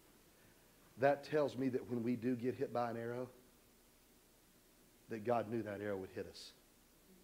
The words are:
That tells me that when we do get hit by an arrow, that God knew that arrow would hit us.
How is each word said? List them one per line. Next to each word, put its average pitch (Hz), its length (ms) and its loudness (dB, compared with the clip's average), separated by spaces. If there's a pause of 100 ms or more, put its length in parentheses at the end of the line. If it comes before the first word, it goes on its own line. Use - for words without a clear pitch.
(1000)
That 139 240 6
tells 139 340 2
me 131 120 2
that 123 200 -2
when 120 140 -2
we 120 140 2
do 123 180 0
get 117 200 -2
hit 123 180 -4
by 120 160 0
an 113 80 -4
arrow, 120 320 -4 (1800)
that 113 140 -6
God 113 260 4
knew 113 140 0
that 101 160 -4
arrow 104 160 -2
would 95 180 -6
hit 95 160 -6
us. - 220 -16 (720)